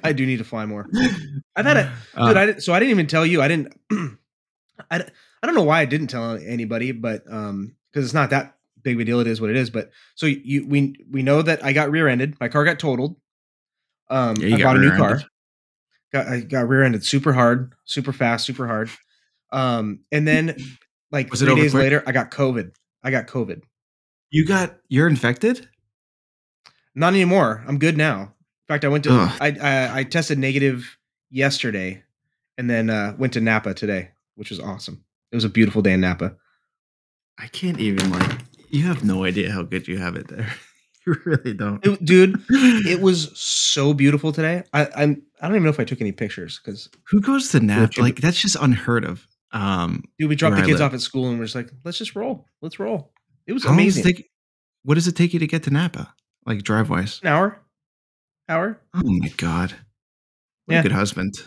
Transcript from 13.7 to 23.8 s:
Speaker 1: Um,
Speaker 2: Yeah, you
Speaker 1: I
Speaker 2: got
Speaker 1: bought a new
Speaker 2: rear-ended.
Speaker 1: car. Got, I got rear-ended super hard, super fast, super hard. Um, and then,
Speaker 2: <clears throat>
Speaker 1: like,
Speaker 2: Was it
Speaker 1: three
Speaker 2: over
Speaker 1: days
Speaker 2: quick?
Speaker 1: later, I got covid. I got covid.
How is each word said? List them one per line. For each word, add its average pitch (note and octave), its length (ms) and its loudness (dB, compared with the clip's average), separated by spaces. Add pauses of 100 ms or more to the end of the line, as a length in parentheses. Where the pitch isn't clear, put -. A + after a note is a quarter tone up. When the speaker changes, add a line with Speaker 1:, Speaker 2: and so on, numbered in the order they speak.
Speaker 1:
Um, B2 280 0
Speaker 2:
Yeah, G#2 120 -2
you A2+ 60 6
Speaker 1:
I - 40 2
Speaker 2:
got - 60 4
Speaker 1:
bought B2+ 100 4
a C3 40 6
new C#3 120 6
Speaker 2:
rear-ended. - 160 4 (140)
Speaker 1:
car. - 20 -14 (920)
Got, C#3 140 -2
I B2 140 -4
got B2 280 -2
rear-ended C3 360 4
super C#3 280 2
hard, B2 400 2 (120)
super C3+ 280 -6
fast, A#2 320 -2
super B2+ 220 -8
hard. A2+ 220 -4 (640)
Um, A#2+ 500 -2 (100)
and D3+ 160 0
then, D#3 280 0 (280)
Speaker 2:
<clears throat> - 280 -20
Speaker 1:
like, C#3 200 -4
Speaker 2:
Was A#2 100 -2
it C#3 40 4
Speaker 1:
three C3+ 80 6
Speaker 2:
over D3+ 80 6
Speaker 1:
days D3 100 4
Speaker 2:
quick? C3+ 120 4
Speaker 1:
later, C#3+ 220 2
I B2+ 60 -6
got B2 200 -2
covid. A#2+ 440 -2 (260)
I C3 100 -6
got A#2+ 160 -2
covid. F#2+ 360 -6 (680)